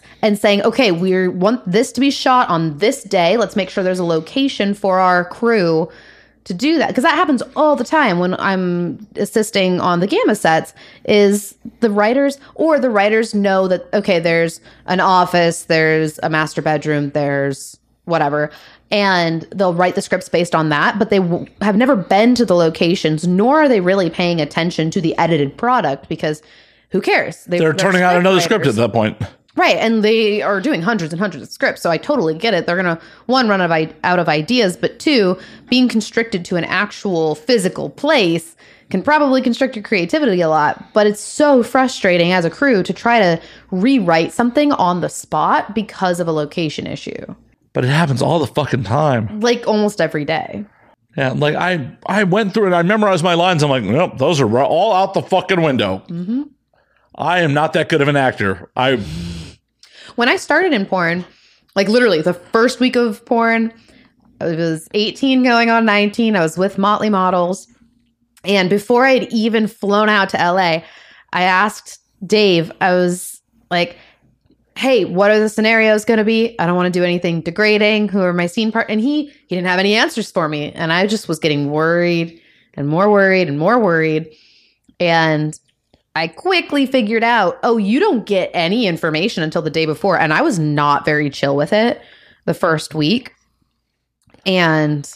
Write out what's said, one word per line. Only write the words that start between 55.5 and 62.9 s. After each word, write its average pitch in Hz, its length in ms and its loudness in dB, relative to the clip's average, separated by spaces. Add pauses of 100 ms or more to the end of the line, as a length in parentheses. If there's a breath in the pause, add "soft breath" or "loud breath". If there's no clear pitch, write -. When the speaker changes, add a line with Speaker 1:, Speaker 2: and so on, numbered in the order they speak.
Speaker 2:
window." 131 460 0
Speaker 1:
Mm-hmm. 185 360 -6 (720)
Speaker 2:
I 175 220 0
am 156 140 2
not 151 200 0
that 160 160 0
good 156 120 0
of 139 60 2
an 147 80 2
actor. 104 600 -2
I 127 200 2 (1160 loud breath)
Speaker 1:
When 240 140 2
I 370 80 2
started 339 340 0
in 202 140 0
porn, 175 400 -2 (500 soft breath)
like, 196 140 0
literally 214 320 4
the 175 120 0
first 233 460 0
week 247 160 2